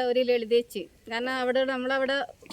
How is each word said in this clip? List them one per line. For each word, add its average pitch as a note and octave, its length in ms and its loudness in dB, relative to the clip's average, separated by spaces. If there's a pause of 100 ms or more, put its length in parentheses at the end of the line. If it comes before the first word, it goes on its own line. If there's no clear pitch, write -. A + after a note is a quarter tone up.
ഒരു B3 200 2
ലളിതേച്ചി, A#3 540 0 (260)
കാരണം A#3+ 320 -4
അവിടെ, B3+ 200 2 (120)
നമ്മളവിടെ C4 440 -2 (360)